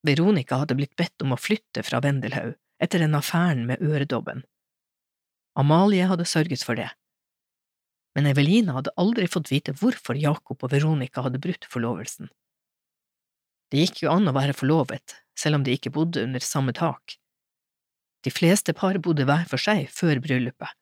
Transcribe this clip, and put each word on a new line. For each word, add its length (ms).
Veronica 600
hadde 160
blitt 180
bedt 240
om 140
å 20
flytte 480
fra 160
Vendelhaug 540
etter 220
den 100
affæren 560
med 160
øredobben. 560
Amalie 500
hadde 160
sørget 400
for 140
det. 100
Men 80
Evelina 540
hadde 180
aldri 320
fått 220
vite 260
hvorfor 400
Jakob 460
og 100
Veronica 480
hadde 200
brutt 280
forlovelsen. 640
Det 140
gikk 200
jo 120
an 120
å 60
være 240
forlovet, 600
selv 220
om 60
de 120
ikke 160
bodde 320
under 180
samme 300
tak. 460
De 80
fleste 420
par 240
bodde 300
hver 180
for 140
seg 320
før 300
bryllupet 580